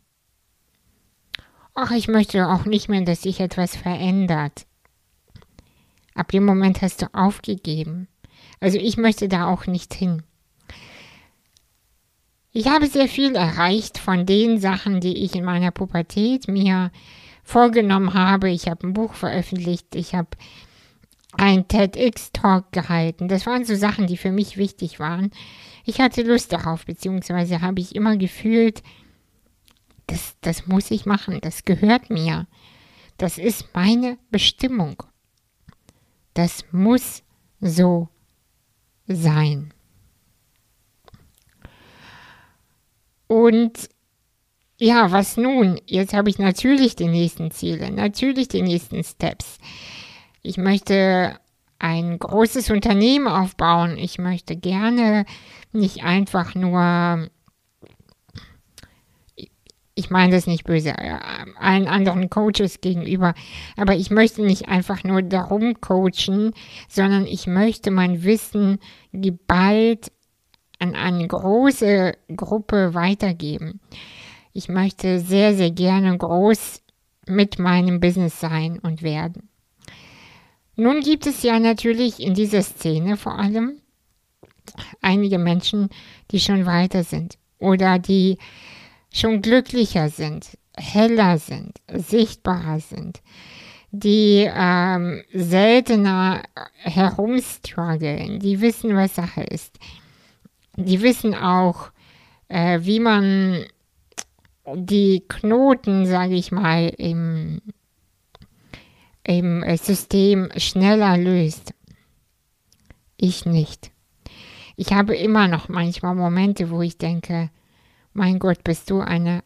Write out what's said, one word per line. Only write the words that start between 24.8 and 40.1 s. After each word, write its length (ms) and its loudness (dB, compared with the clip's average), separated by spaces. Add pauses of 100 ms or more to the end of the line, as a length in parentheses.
waren. 300 -4 (560)
Ich 140 -4
hatte 220 2
Lust 300 2
darauf, 320 -4
beziehungsweise 800 -4
habe 180 -2
ich 140 -8
immer 240 0
gefühlt, 640 0 (1200)
das, 360 -10
das 240 -6
muss 240 0
ich 160 -4
machen, 340 -2
das 240 -10
gehört 460 2
mir. 360 -2 (680)
Das 220 -4
ist 360 -4
meine 440 2 (120)
Bestimmung. 720 -2 (1300)
Das 380 -2
muss 500 0 (380)
so 480 2 (960)
sein. 680 0 (3500)